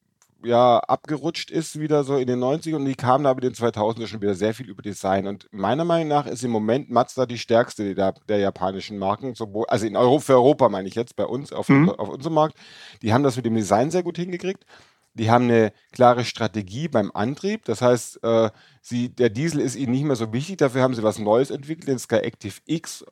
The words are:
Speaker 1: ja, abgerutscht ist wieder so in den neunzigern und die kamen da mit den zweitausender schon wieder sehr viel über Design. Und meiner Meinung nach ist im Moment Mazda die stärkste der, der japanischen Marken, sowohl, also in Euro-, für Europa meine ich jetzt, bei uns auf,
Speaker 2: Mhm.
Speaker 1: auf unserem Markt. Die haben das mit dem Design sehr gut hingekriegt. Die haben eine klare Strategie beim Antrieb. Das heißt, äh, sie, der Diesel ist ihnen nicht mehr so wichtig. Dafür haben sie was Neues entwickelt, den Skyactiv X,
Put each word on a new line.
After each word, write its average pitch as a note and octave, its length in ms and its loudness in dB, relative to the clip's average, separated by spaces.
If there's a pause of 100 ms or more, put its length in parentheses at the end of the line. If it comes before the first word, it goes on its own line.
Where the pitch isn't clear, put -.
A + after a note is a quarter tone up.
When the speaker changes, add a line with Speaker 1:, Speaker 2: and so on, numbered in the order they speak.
(440)
Speaker 1:
ja, A#2+ 340 6
abgerutscht - 720 -4
ist D#3 300 -6
wieder D3+ 240 0
so C3+ 140 -2
in B2+ 100 0
den B2 100 0
neunzigern D3 440 -2
und C#3 60 -2
die C3+ 60 -2
kamen C3 300 2
da C3+ 100 4
mit B2+ 100 -6
den A#2+ 120 -4
zweitausender A2+ 520 -2
schon G#2+ 140 -12
wieder G2+ 140 0
sehr G#2+ 180 0
viel A#2+ 160 -14
über F#2+ 140 -18
Design. G2 420 -2
Und G2 260 -10
meiner A2 320 -2
Meinung E3 260 0
nach D3 180 0
ist A#2+ 160 -8
im A#2+ 80 -2
Moment A#2 400 0
Mazda B2 340 0
die A#2 140 -6
stärkste A2 560 0
der, F#2+ 180 0 (160)
der G#2 80 0
japanischen G2 640 -4
Marken, G#2+ 340 -4
sowohl, G#2+ 360 -6
also A2+ 180 0
in G2 100 -6
Euro-, B2 220 4
für C3 140 2
Europa C3 360 6
meine G2 180 -4
ich F#2 60 -12
jetzt, A#2+ 220 -6
bei G2+ 100 -2
uns C3+ 260 -8
auf, - 180 -2
Speaker 2:
Mhm. D3+ 200 4
Speaker 1:
auf - 200 -6
unserem D#3+ 260 -6
Markt. D#3 200 2 (460)
Die G#2+ 100 0
haben C3+ 120 4
das B2+ 120 2
mit A#2+ 120 -4
dem A2+ 80 0
Design G#2+ 340 2
sehr F3 140 -2
gut E3+ 140 -8
hingekriegt. F3+ 460 -8 (520)
Die A2+ 160 0
haben B2 140 6
eine A2+ 280 4 (180)
klare B2 320 6
Strategie A2 640 -6
beim G#2+ 240 0
Antrieb. D3+ 540 -4
Das A2+ 160 -4
heißt, B2 420 2
äh, A2+ 280 2 (320)
sie, A#2+ 260 -4
der A#2+ 220 2
Diesel D3 300 -2
ist B2 140 -4
ihnen B2 180 -4
nicht C3+ 100 0
mehr C#3+ 120 -2
so A2 160 -6
wichtig. D3 260 -6
Dafür C3 260 0
haben C3 100 2
sie A2+ 80 -6
was G#2+ 160 0
Neues A2 320 2
entwickelt, C#3+ 380 -10
den C3 100 0
Skyactiv G2+ 680 -4
X, - 460 -8